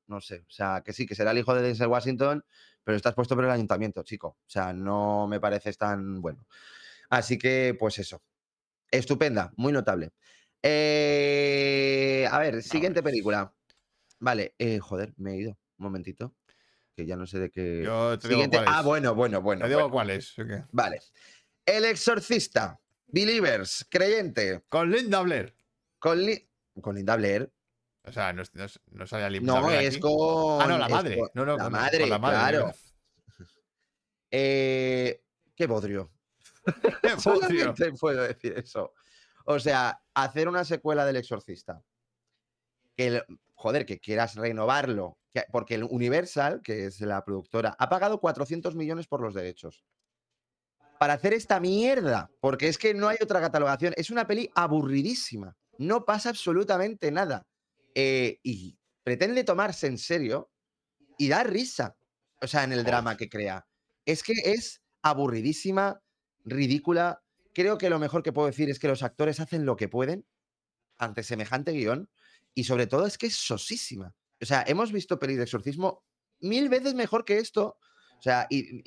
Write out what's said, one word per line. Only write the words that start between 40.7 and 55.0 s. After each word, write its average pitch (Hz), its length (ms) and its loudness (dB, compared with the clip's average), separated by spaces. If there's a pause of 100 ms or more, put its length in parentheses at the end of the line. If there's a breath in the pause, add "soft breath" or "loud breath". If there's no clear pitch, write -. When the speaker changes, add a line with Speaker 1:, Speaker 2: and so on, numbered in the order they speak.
Speaker 1:
del 139 100 0
Exorcista. 98 640 -8 (1120)
Que 123 120 0
el, 120 160 0 (320)
joder, 113 300 0
que 95 140 -10
quieras 107 360 -2
renovarlo. 113 840 -2 (160)
Que, 120 180 -2
porque 117 240 -2
el 110 80 -4
Universal, 143 800 -2
que 107 220 -6
es 98 160 -10
la 101 240 -2
productora, 101 540 -4
ha 131 100 2
pagado 202 300 2
cuatrocientos 160 560 -2
millones 165 320 -6
por 139 140 -4
los 110 120 -4
derechos. 90 520 -10 (1120)
Para 147 140 4
hacer 185 200 2
esta 214 260 2
mierda. 185 720 2 (120)
Porque 135 260 2
es 160 100 0
que 214 160 2
no 202 140 0
hay 226 140 2
otra 202 200 2
catalogación. 147 560 2
Es 165 140 -4
una 233 160 0
peli 214 260 -2
aburridísima. 139 1040 0 (220)